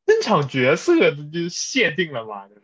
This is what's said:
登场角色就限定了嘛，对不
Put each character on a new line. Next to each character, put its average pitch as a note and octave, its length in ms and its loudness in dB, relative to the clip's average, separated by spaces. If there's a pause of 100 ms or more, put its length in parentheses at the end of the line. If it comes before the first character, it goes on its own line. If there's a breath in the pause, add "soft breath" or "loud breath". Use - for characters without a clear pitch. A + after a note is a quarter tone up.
登 A4 160 4
场 E3 260 2
角 C3 280 2
色 F4 180 0 (180)
就 D3+ 380 -6
限 F3 460 -4
定 E3 160 -4
了 A#2+ 120 -8
嘛， G2+ 240 -14
对 G#2 80 -20
不 G#2 80 -20